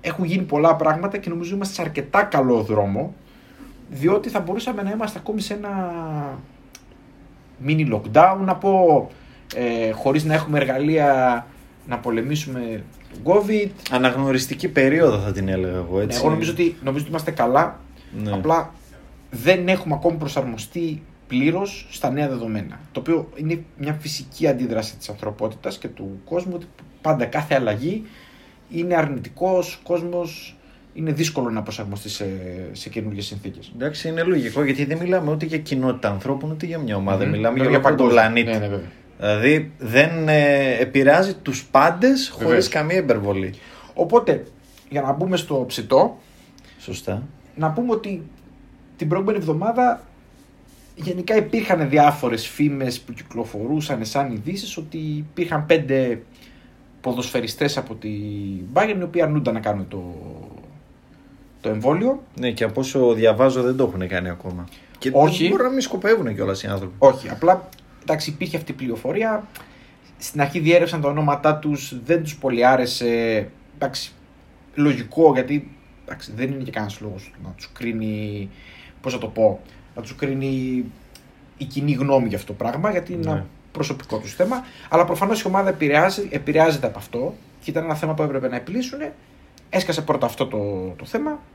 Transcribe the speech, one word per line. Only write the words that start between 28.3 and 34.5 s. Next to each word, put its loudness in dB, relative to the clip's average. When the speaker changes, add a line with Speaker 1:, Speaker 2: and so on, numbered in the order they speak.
Speaker 1:
είναι -2
αρνητικός, 0
ο -20
κόσμος -4
είναι -4
δύσκολο -2
να -4
προσαρμοστεί -10
σε, -8
σε -14
καινούργιες -6
συνθήκες. -12
Speaker 2:
Εντάξει, -6
είναι -2
λογικό, 2